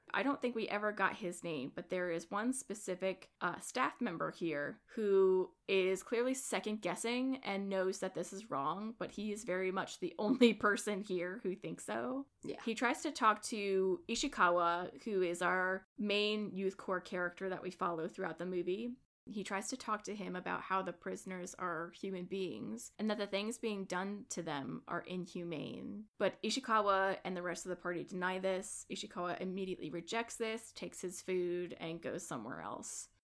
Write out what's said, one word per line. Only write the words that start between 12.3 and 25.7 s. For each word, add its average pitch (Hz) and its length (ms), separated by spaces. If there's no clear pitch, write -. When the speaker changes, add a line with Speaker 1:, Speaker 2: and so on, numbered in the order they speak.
Speaker 2:
Yeah. - 220
Speaker 1:
He 226 80
tries 247 280
to 294 100
talk 214 320
to 190 560
Ishikawa, 180 920
who 196 180
is 175 220
our 185 420
main 208 520
Youth 190 260
Corps 185 240
character 180 480
that 185 120
we 180 80
follow 175 380
throughout 175 320
the 175 80
movie. 185 460
He 202 140
tries 202 240
to 262 80
talk 214 300
to 202 100
him 185 220
about 180 240
how 190 200
the 180 120
prisoners 185 640
are 170 400
human 190 240
beings 185 760
and 214 120
that 214 80
the 202 100
things 208 300
being 208 260
done 196 460
to 175 120
them 143 460
are - 180
inhumane. 180 1000